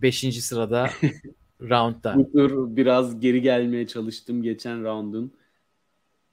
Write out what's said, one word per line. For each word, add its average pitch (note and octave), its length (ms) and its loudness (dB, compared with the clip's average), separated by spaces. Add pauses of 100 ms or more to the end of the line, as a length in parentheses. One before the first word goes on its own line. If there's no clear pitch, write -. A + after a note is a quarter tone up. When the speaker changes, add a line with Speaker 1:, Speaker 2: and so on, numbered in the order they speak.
Speaker 1:
beşinci B2 400 0
sırada A#2+ 480 -2 (340)
Speaker 2:
<laughs> - 360 -20
Speaker 1:
roundda. A#2 560 0
Speaker 2:
Bu C3+ 160 4
tur C3+ 440 2
biraz B2+ 440 2
geri B2 220 2
gelmeye A#2+ 440 0
çalıştım A#2 560 -8
geçen A2+ 420 -6
round'un. A2 440 -6
Speaker 1:
Çok - 100 -20 (960)